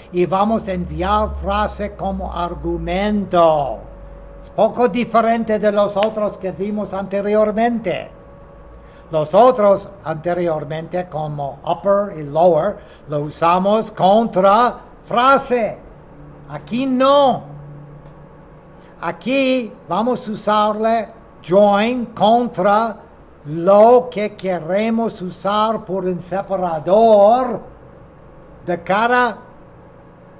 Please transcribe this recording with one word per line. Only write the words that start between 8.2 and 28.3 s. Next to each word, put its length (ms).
Los 240
otros 540
anteriormente 1040
como 560
upper 520
y 60
lower 560
lo 140
usamos 680
contra 880
frase. 720
Aquí 380
no. 560
Aquí 720
vamos 400
a 20
usarle 800
join 640
contra 880
lo 640
que 240
queremos 880
usar 600
por 200
un 160
separador 1400